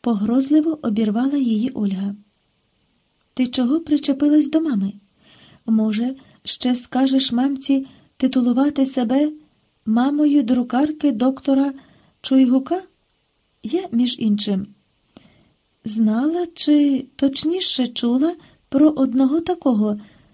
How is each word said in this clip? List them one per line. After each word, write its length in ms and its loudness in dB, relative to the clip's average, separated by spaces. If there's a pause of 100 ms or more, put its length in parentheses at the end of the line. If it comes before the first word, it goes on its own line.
погрозливо 800 0
обірвала 560 -2
її 320 0
Ольга. 460 -4 (1160)
«Ти 140 -2
чого 320 0
причепилась 720 0
до 120 0
мами? 320 -2 (720)
Може, 500 0 (280)
ще 320 -2
скажеш 560 0
мамці 560 -2 (300)
титулувати 680 0
себе 460 0 (540)
мамою 580 2
друкарки 680 0
доктора 640 0 (480)
Чуйгука? 600 2 (840)
Я, 280 -4
між 280 -2
іншим, 480 -2 (1160)
знала, 680 0
чи, 520 2 (100)
точніше, 720 -2
чула 480 -2 (340)
про 200 4
одного 500 0
такого, 600 -2 (340)